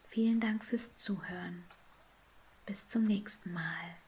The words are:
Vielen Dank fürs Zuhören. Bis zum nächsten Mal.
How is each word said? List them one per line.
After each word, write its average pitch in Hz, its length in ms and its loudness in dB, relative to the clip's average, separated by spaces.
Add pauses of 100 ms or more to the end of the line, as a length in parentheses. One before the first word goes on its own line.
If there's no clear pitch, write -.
Vielen 226 320 4
Dank 214 240 0
fürs - 320 -2
Zuhören. 180 680 -4 (1000)
Bis - 220 -2
zum 226 160 4
nächsten 202 480 0
Mal. 170 440 -6 (120)